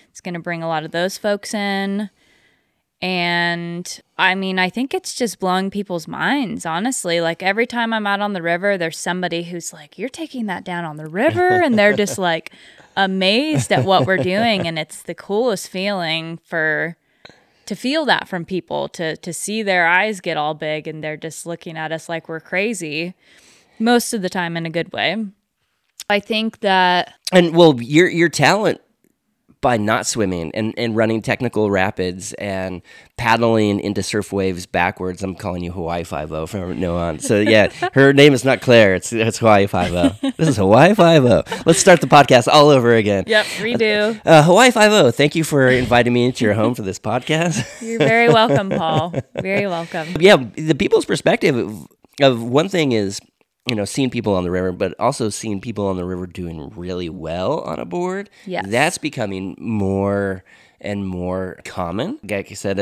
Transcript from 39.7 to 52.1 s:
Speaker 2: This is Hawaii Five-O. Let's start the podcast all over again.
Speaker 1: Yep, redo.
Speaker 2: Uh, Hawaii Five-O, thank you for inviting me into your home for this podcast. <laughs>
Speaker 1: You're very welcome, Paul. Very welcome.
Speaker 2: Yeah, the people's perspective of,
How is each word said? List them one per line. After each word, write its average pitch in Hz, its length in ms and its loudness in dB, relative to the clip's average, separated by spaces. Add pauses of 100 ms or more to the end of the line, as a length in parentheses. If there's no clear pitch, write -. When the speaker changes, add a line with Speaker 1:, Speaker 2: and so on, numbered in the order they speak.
Speaker 2:
This 160 100 2
is 135 80 2
Hawaii 113 380 6
Five-O. 151 480 6 (240)
Let's 165 120 6
start 175 220 6
the 147 60 0
podcast 135 440 6
all 147 200 8
over 120 240 6
again. 101 320 2
Speaker 1:
Yep, 214 200 0 (120)
redo. 214 640 -2
Speaker 2:
Uh, 160 180 8
Hawaii 190 280 6
Five-O, 208 400 6
thank 143 260 2
you 160 80 0
for 135 240 4
inviting 123 460 4
me 120 100 4
into 123 220 -2
your 104 80 4
home 113 200 0
for 123 80 -8
this 95 160 -6
podcast. 156 640 -2 (200)
<laughs> 226 40 -12
Speaker 1:
You're 226 120 -6
very 233 320 4
welcome, 220 400 4
Paul. 160 420 -2 (300)
Very 196 240 -2
welcome. 170 420 -8 (100)
Speaker 2:
Yeah, 185 180 8 (180)
the 156 200 0
people's 262 300 2
perspective 180 520 0
of, 98 300 -6 (360)